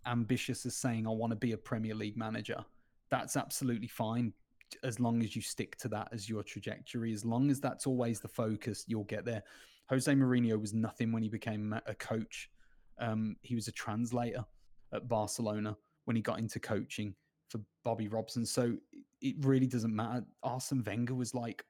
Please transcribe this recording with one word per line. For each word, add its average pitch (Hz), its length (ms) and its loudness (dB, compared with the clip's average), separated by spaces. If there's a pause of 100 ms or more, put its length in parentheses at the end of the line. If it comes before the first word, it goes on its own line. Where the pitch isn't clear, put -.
ambitious 120 600 0
as 123 100 -4
saying, 113 320 0
"I 113 40 0
wanna 113 240 0
be 113 180 0
a 107 40 -2
Premier 110 380 -2
League 107 220 -4
manager," 110 460 -4 (460)
that's - 280 0
absolutely 123 500 0
fine, 113 460 0 (500)
as 117 160 -2
long 117 240 4
as 104 120 -2
you 110 60 -2
stick - 360 -6
to - 120 -6
that 104 220 -4
as 107 180 -6
your 107 140 -2
trajectory. 113 720 -4
As 107 120 -4
long 123 240 6
as 139 100 4
that's - 280 -2
always 120 320 2
the - 80 -10
focus, 110 600 -2
you'll 110 180 0
get 101 200 -4
there. 110 180 -2 (460)
Jose 135 240 4
Mourinho 123 460 6
was 104 140 -2
nothing 113 380 0
when 113 120 2
he 110 60 0
became 107 440 -2 (140)
a 113 80 -6
coach. - 540 -4 (500)
Um, 110 420 -2
he - 140 -4
was 110 120 -2
a 117 40 -4
translator 117 720 -2 (480)
at 107 140 -4
Barcelona 107 680 0 (300)
when 120 100 2
he 113 60 4
got 110 160 0
into 113 220 -2
coaching 104 560 -2 (340)
for 113 100 -6 (240)
Bobby 113 240 0
Robson. 113 380 -2
So 117 320 2 (140)
it, - 140 -16 (160)
it 135 180 0
really 135 260 6
doesn't 113 300 2
matter. 113 280 0 (200)
Arsene 127 400 0
Wenger 117 320 0
was, 127 180 -2
like, 117 360 -4